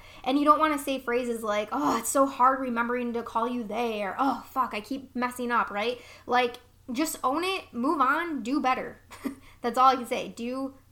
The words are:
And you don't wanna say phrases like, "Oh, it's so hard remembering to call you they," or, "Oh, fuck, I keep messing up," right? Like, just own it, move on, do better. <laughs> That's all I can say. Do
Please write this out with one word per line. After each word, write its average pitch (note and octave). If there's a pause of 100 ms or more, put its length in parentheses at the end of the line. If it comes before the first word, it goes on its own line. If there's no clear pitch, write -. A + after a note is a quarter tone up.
(220)
And C4+
you C#4+
don't D4+
wanna D4+
say C#4
phrases A#3+
like, G#3
"Oh, C#4
it's A3+
so C#4
hard C4+
remembering A#3+
to A#3
call A#3
you B3
they," G#3+
or, F#3+
"Oh, B3+
fuck, A#3+
I G#3+
keep -
messing A#3+
up," A3
right? A3 (280)
Like, B3 (360)
just D#4
own C#4+
it, F#4+
move C4+
on, D4
do C4
better. A#3 (240)
<laughs> - (320)
That's A#3+
all C4
I C4
can A#3+
say. G3+
Do B3+ (160)